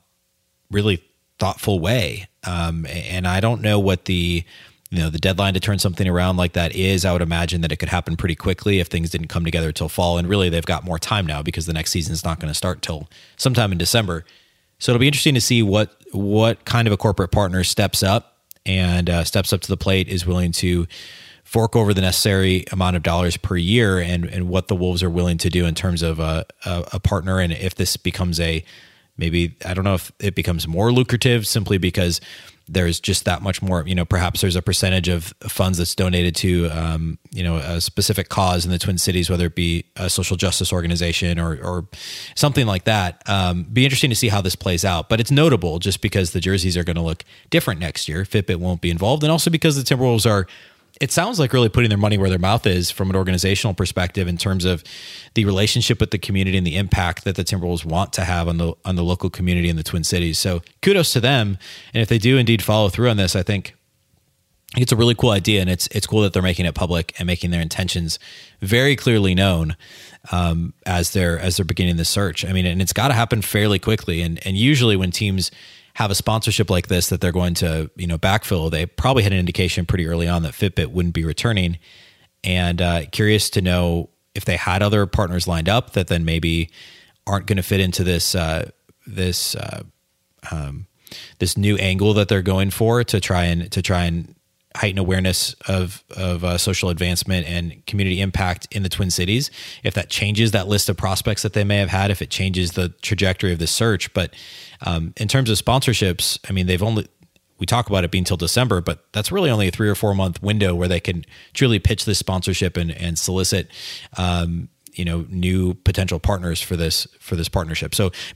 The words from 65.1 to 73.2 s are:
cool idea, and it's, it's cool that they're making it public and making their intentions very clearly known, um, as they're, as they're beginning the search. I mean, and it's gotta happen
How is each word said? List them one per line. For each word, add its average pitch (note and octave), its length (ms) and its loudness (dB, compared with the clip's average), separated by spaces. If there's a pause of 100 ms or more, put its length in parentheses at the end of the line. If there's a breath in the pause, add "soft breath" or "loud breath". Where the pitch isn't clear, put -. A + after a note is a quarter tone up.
cool B2 160 2
idea, G2+ 300 4
and F2+ 100 2
it's, F2+ 180 0
it's - 180 -4
cool G#2+ 160 2
that G2 100 2
they're F#2 100 2
making F2+ 240 0
it E2+ 80 -2
public E2+ 440 -2
and F2 80 -4
making F2 240 -2
their E2+ 100 0
intentions E2+ 580 -4 (420 loud breath)
very B2 360 2
clearly G2+ 380 2
known, E2+ 420 2 (560 loud breath)
um, E2+ 420 0 (120)
as F2 260 0
they're, F2 260 2
as F2+ 180 0
they're G2 80 0
beginning F2 320 0
the E2 80 0
search. G2 400 -2
I F2+ 80 -4
mean, F2+ 140 2
and F2 160 0
it's F2+ 100 0
gotta B2 220 2
happen A2+ 280 2